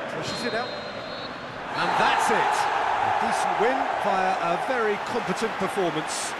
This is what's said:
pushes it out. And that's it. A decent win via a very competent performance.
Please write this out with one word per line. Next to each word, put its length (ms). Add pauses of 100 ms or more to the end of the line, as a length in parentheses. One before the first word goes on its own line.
(140)
pushes 300
it 100
out. 140 (1080)
And 200
that's 320
it. 240 (520)
A 40 (120)
decent 380
win 180 (240)
via 400
a 240
very 300 (100)
competent 460
performance. 880